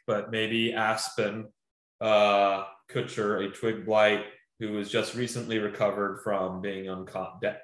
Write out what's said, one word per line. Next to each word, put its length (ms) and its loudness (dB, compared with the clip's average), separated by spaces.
but 240 -2
maybe 420 0
Aspen, 760 -2
uh, 640 4
Kutcher, 540 -2
a 60 -6
Twig 340 -4
Blight, 400 6
who 140 -6
was 160 -4
just 260 -2
recently 440 -2
recovered 640 0
from 360 -2
being 300 -6
unco-, 500 -8
de-, 240 -4